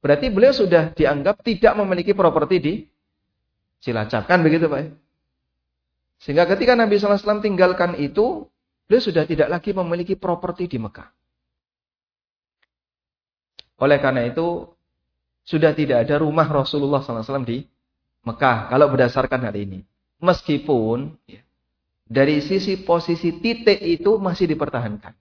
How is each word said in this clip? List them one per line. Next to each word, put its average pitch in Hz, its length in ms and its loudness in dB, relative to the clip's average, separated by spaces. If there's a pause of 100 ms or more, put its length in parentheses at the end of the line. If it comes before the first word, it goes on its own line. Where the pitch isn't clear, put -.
Berarti 151 320 2
beliau 247 160 6
sudah 170 400 2
dianggap 147 560 0
tidak 214 320 2
memiliki 190 320 -2
properti 170 480 2
di 151 160 -2 (1080)
Cilacap. 110 440 -4
Kan 175 160 2
begitu, 160 280 0
Pak? 147 280 -8 (1200)
Sehingga 160 240 2
ketika 233 320 2
Nabi 208 240 2
sallallahu 202 160 2
alaihi 202 80 -6
wasallam 208 160 -2
tinggalkan 180 560 2
itu, 208 480 -2 (400)
beliau 240 160 4
sudah 165 240 0
tidak 151 240 0
lagi 175 240 -4
memiliki 180 400 -4
properti 180 560 -6
di 131 80 -6
Mekah. - 320 -12 (2750)
Oleh 143 160 4
karena 131 320 0
itu, 170 400 -4 (720)
sudah 156 320 2
tidak 135 320 0
ada 147 160 0
rumah 156 240 2
Rasulullah 143 560 -2
sallallahu 113 240 -8
alaihi - 80 -12
wasallam 127 160 -6
di 120 80 -4 (640)
Mekah, 117 480 0
kalau 135 160 6
berdasarkan 127 560 0
hal 104 160 -6
ini. 95 240 -10 (400)
Meskipun, 143 1040 -2
ya, - 160 -20 (640)
dari 139 320 2
sisi 190 400 -2
posisi 170 640 -2
titik 226 400 0
itu 170 400 0
masih 180 240 -2
dipertahankan. 113 760 -6